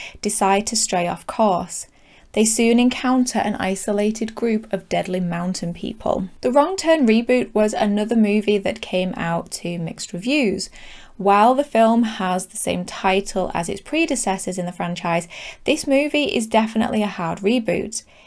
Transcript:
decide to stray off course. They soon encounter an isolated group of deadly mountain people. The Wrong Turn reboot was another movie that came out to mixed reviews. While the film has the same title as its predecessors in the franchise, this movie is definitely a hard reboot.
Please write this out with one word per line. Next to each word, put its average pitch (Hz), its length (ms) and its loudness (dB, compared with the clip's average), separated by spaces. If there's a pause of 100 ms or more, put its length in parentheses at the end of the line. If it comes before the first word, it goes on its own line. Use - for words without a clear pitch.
(220)
decide 202 460 2
to 226 100 -4
stray 175 320 0
off - 180 -8
course. 190 600 0 (460)
They 214 120 4
soon 233 340 4
encounter 247 600 2
an 214 160 0
isolated 208 800 -2
group 220 360 -2
of - 200 -6
deadly 185 300 -2
mountain 175 520 -4
people. - 560 -4 (140)
The 247 100 0
Wrong 311 240 4
Turn 320 300 4
reboot 233 480 2
was 214 180 2
another 208 420 0
movie 208 440 2
that - 240 -4
came 185 340 -2
out 170 360 -4
to 175 260 -6
mixed - 340 -8
reviews. 208 560 0 (480)
While 208 380 6
the 285 100 2
film 226 380 4
has 185 460 -4
the - 100 -14
same 180 260 -4
title 190 720 -2
as 170 160 -4
its - 100 -8
predecessors 208 800 -2
in 175 80 -4
the 180 60 -6
franchise, 175 560 -4 (360)
this 302 220 0
movie 285 380 2
is 226 220 -2
definitely 220 560 0
a 208 40 0
hard 170 320 -6
reboot. 220 640 -2 (240)